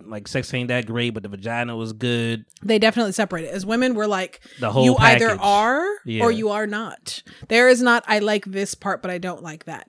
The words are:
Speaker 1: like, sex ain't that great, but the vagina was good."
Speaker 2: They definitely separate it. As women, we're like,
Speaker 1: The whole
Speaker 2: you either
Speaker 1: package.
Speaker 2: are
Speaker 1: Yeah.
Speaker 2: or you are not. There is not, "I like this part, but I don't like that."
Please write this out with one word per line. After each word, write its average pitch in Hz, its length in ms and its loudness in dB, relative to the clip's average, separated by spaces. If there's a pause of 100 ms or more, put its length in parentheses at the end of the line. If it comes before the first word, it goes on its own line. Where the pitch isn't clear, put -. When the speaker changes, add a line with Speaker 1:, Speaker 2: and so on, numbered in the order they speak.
Speaker 1:
like, 107 200 -12
sex - 240 -6
ain't 123 180 -4
that 123 180 -2
great, 117 260 -2
but 107 80 -8
the 98 80 -12
vagina 117 460 -6
was 113 180 -6
good." 117 520 -2 (180)
Speaker 2:
They 214 160 2
definitely 220 320 2
separate 185 340 -4
it. 135 80 -14
As 190 140 -8
women, 247 260 0
we're 214 140 -2
like, 190 320 -4 (220)
Speaker 1:
The 107 100 -2
whole 131 140 4
Speaker 2:
you 127 120 6
either 220 300 6
Speaker 1:
package. 202 160 0
Speaker 2:
are 226 440 4 (180)
Speaker 1:
Yeah. 110 180 -2
Speaker 2:
or 233 80 4
you 220 180 -2
are 208 160 -2
not. 208 560 -10 (280)
There 240 200 6
is 247 140 2
not, 240 240 4
"I 214 100 2
like 208 280 0
this 196 280 -6
part, - 300 -6
but 185 80 -6
I 180 80 -6
don't 180 240 -10
like 160 220 -16
that." - 240 -14